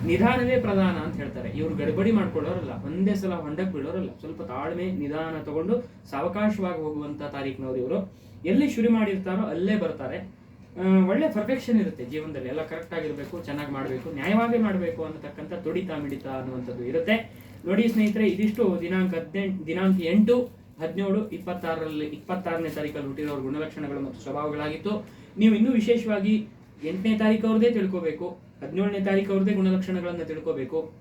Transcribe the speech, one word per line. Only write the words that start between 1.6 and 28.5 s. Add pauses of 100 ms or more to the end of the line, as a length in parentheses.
ಗಡ್ಬಡಿ
ಮಾಡ್ಕೊಳ್ಳೋರಲ್ಲ,
ಒಂದೇ
ಸಲ
ಹೊಂಡಕ್ಕೆ
ಬೀಳೋರಲ್ಲ. (100)
ಸ್ವಲ್ಪ
ತಾಳ್ಮೆ,
ನಿಧಾನ
ತಗೊಂಡು (300)
ಸಾವಕಾಶವಾಗಿ
ಹೋಗುವಂಥ
ತಾರೀಕಿನವ್ರು
ಇವರು. (320)
ಎಲ್ಲಿ
ಶುರು
ಮಾಡಿರ್ತಾರೋ
ಅಲ್ಲೇ
ಬರ್ತಾರೆ.
ಆ,
ಒಳ್ಳೆ
ಪರ್ಫೆಕ್ಷನ್
ಇರುತ್ತೆ
ಜೀವನದಲ್ಲಿ,
ಎಲ್ಲ
ಕರೆಕ್ಟ್
ಆಗಿರ್ಬೇಕು,
ಚೆನ್ನಾಗಿ
ಮಾಡ್ಬೇಕು,
ನ್ಯಾಯವಾಗೇ
ಮಾಡ್ಬೇಕು
ಅನ್ನತಕ್ಕಂಥ
ತುಡಿತ
ಮಿಡಿತ
ಅನ್ನುವಂಥದ್ದು
ಇರುತ್ತೆ. (340)
ನೋಡಿ
ಸ್ನೇಹಿತರೆ,
ಇದಿಷ್ಟು
ದಿನಾಂಕ
ಹದಿನೆಂಟು,
ದಿನಾಂಕ
ಎಂಟು (320)
ಹದಿನೇಳು
ಇಪ್ಪತ್ತಾರರಲ್ಲಿ,
ಇಪ್ಪತ್ತಾರನೇ
ತಾರೀಕಲ್ಲಿ
ಹುಟ್ಟಿರೋರ
ಗುಣಲಕ್ಷಣಗಳು
ಮತ್ತು
ಸ್ವಭಾವಗಳಾಗಿತ್ತು. (300)
ನೀವು
ಇನ್ನೂ
ವಿಶೇಷವಾಗಿ (360)
ಎಂಟನೇ
ತಾರೀಕು
ಅವ್ರದ್ದೇ
ತಿಳ್ಕೋಬೇಕು, (140)